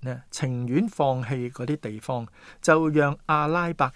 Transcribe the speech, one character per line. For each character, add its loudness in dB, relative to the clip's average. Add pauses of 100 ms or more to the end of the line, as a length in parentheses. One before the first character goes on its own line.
呢， -10
情 -4
願 2
放 0
棄 -4
嗰 -10
啲 -2
地 -10
方， -6 (340)
就 4
讓 2 (100)
阿 2
拉 0
伯 0